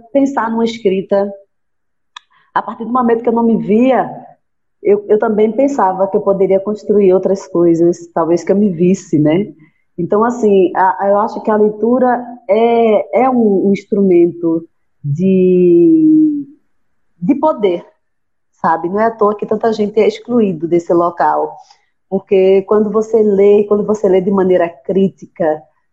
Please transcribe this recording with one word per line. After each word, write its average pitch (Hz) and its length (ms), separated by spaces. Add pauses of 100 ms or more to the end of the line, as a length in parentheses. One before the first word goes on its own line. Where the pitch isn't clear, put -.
(120)
pensar 277 380
numa 226 140
escrita. 202 680 (1200)
A 185 80
partir 208 240
do 226 80
momento 233 280
que - 80
eu 220 40
não 233 100
me 226 140
via, 220 520 (720)
eu, 202 260
eu 214 120
também 220 320
pensava 202 560
que 202 100
eu - 40
poderia 190 380
construir 202 540
outras 190 340
coisas, 170 680
talvez 165 300
que - 80
eu 190 40
me 202 140
visse, 180 500
né? 156 340 (420)
Então, 208 280
assim, 208 520
a, 185 300
a, 202 40
eu 202 100
acho 226 240
que 220 80
a 214 40
leitura 226 720 (240)
é, 226 720
é 262 80
um, 214 380
um 196 40
instrumento 175 960 (360)
de, 185 1400 (680)
de 175 200
poder, 208 500 (640)
sabe? 165 380
Não 196 100
é 220 60
à 233 60
toa 208 260
que 208 80
tanta 220 260
gente 214 280
é 202 80
excluído 202 600
desse 170 240
local, 165 640 (540)
porque 190 540
quando 208 280
você 220 300
lê, 208 440
quando 208 200
você 208 240
lê 185 100
de 185 120
maneira 180 360
crítica, 175 920 (320)